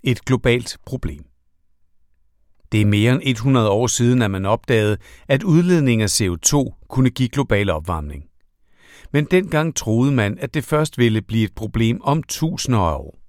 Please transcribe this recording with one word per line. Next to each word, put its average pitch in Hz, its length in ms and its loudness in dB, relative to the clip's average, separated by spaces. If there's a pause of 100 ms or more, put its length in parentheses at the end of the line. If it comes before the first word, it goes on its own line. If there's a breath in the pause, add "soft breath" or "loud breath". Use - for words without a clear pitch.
Et 123 200 -2
globalt 123 600 0
problem. 73 380 -8 (1500)
Det 107 80 2
er 104 60 4
mere 104 260 2
end 135 120 0
et 127 140 0
hundrede 120 320 2
år 113 160 2
siden, 120 360 2
at 104 80 0
man 95 160 -4
opdagede, 107 500 0 (320 loud breath)
at 143 140 0
udledning 160 600 4
af 101 80 0
C 104 200 0
O 85 60 -4
to 139 380 0 (140)
kunne 131 220 2
give - 180 -2
global 101 420 0
opvarmning. 76 540 -6 (880 soft breath)
Men 147 120 2
dengang 160 520 0
troede 120 360 0
man, 110 260 0
at - 160 -8
det 147 100 -4
først 151 340 -2
ville 110 240 2
blive 110 220 0
et 98 100 -6
problem 113 480 -2
om 147 200 0
tusinder 143 560 -4
af 82 160 0
år. 69 240 -12 (100)